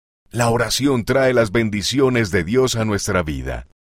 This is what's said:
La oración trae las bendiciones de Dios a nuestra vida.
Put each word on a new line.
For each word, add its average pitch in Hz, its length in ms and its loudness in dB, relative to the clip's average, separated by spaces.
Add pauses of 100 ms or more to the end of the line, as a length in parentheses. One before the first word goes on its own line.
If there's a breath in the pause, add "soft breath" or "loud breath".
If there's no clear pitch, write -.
(300)
La 117 200 0
oración 117 540 0
trae 131 300 2
las 113 180 2
bendiciones 113 800 0
de 92 100 2
Dios 120 320 2
a 113 100 -2
nuestra 98 380 -2
vida. 65 460 -8 (300)